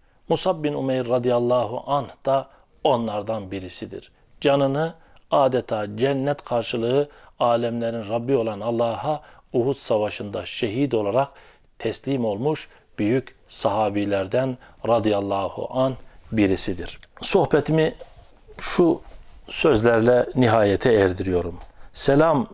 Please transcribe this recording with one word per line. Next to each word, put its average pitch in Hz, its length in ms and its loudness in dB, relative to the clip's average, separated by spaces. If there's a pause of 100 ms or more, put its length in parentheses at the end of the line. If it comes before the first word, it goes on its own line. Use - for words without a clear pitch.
(280)
Musab 165 360 0
bin 147 100 -2
Umeyr 131 340 -2
radıyallahu 120 760 0
anh 139 220 -2 (180)
da 135 220 0 (360)
onlardan 110 680 -2
birisidir. 95 600 -12 (280)
Canını 143 540 2 (360)
adeta 117 640 0
cennet 139 480 -2
karşılığı 123 640 -2 (320)
alemlerin 117 680 0
Rabbi 120 280 0
olan 110 240 -2
Allah'a 117 600 -2 (320)
Uhud 135 240 0
Savaşı'nda 104 680 -4
şehit 123 480 -2
olarak 110 340 0 (500)
teslim 123 460 -4
olmuş 117 440 -4 (300)
büyük 120 380 -2 (120)
sahabilerden 104 1120 -2 (300)
radıyallahu 101 840 0
anh 131 240 0 (380)
birisidir. 95 680 0 (220)
Sohbetimi 156 720 2 (640)
şu - 420 2 (480)
sözlerle 117 880 4
nihayete 113 580 4
erdiriyorum. 90 680 2 (340)
Selam 143 600 4